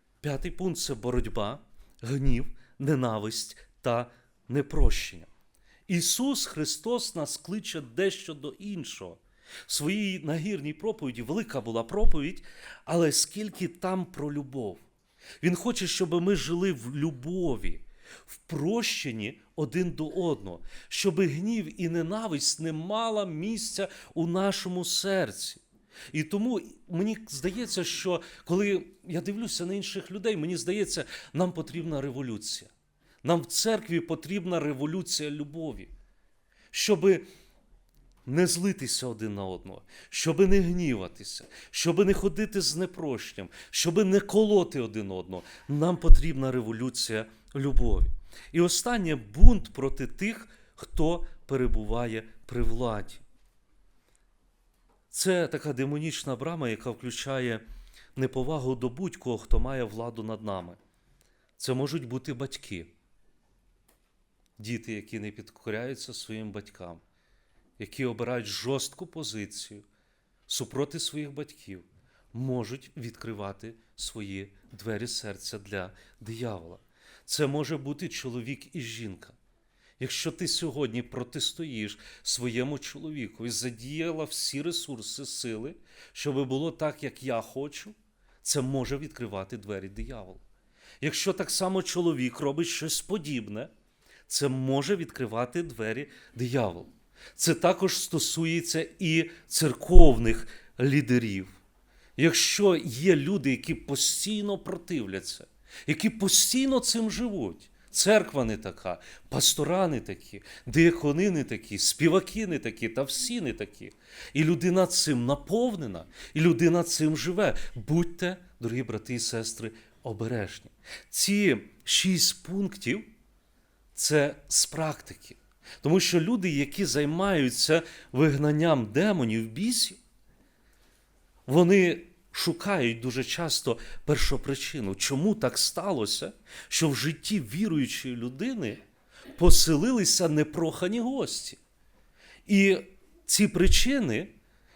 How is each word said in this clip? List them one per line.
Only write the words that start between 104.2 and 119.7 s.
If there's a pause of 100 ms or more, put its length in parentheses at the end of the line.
противляться, (400)
які
постійно
цим
живуть, (200)
церква
не
така, (280)
пастора
не
такі, (240)
диякони
не
такі,
співаки
не
такі,
та
всі
не
такі. (420)
І
людина
цим
наповнена, (300)
і
людина
цим
живе. (180)
Будьте, (240)
дорогі
брати
і
сестри, (320)